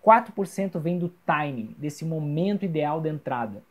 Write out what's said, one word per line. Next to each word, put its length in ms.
Quatro 320
por 120
cento 320
vem 200
do 100
timing, 540
desse 260
momento 600
ideal 360
de 80
entrada. 640